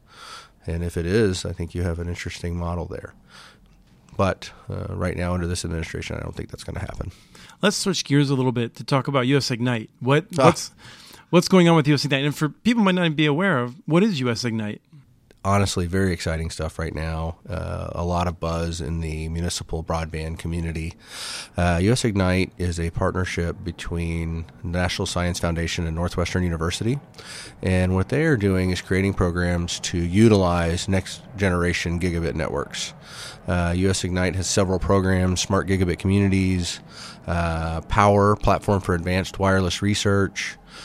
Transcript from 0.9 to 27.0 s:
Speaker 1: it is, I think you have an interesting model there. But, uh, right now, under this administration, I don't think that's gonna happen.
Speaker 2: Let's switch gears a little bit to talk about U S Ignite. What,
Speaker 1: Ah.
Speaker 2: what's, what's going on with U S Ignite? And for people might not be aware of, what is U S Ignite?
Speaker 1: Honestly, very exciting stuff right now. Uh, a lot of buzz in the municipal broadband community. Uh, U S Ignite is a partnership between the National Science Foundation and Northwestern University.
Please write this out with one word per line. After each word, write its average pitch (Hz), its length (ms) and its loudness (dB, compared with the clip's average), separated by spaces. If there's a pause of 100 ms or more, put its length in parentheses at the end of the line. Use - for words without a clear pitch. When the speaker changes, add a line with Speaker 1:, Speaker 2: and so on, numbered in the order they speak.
Speaker 1:
it 85 100 -2
is, 95 380 2
I 92 80 -6
think 87 200 -8
you 90 100 -4
have 85 180 -2
an 85 80 -6
interesting 87 480 -6
model 85 300 -4
there. - 280 -12 (1000)
But, - 340 -2 (180)
uh, 92 280 -8
right 90 200 -2
now, 87 160 -2
under 90 140 -2
this 87 180 -4
administration, 82 520 -6
I 76 40 -8
don't 80 140 -8
think - 160 -10
that's - 140 -14
gonna 82 160 -8
happen. - 320 -8 (500)
Speaker 2:
Let's 202 140 2
switch - 280 -2
gears 143 260 4
a 143 40 2
little 127 160 2
bit 117 260 -4
to 120 80 -12
talk 135 220 0
about 131 220 2
U 139 80 4
S 131 160 0
Ignite. 117 380 -2 (100)
What, 139 240 2 (120)
Speaker 1:
Ah. 135 100 6
Speaker 2:
what's, - 260 4 (560)
what's 175 200 4
going 180 200 8
on 165 80 6
with 143 100 4
U 147 80 6
S 135 100 2
Ignite? 139 200 0
And 147 100 0
for 151 140 -2
people 226 340 2
might 185 140 4
not 170 180 2
be 151 120 4
aware 151 340 2
of, 123 160 -4 (100)
what 160 160 4
is 208 160 2
U 123 120 2
S 117 140 -2
Ignite? 110 360 -4 (600)
Speaker 1:
Honestly, 98 440 2
very 95 260 2
exciting 80 380 -2
stuff - 280 -6
right 80 160 -6
now. 80 440 -4 (100)
Uh, 87 440 -6
a 87 120 -4
lot 87 220 0
of 85 120 -2
buzz 82 440 -2
in 82 180 -2
the 78 300 -6
municipal 85 520 -4
broadband 80 560 -4
community. 82 540 -4 (640)
Uh, 87 240 2
U 101 120 4
S - 120 0
Ignite 95 540 2
is 87 200 -2
a 85 120 -2
partnership 87 760 -2
between 82 800 -4 (180)
the 87 60 -8
National 90 380 -2
Science 87 320 -2
Foundation 85 480 -2
and 80 100 -4
Northwestern 87 460 0
University. 87 560 -2 (640)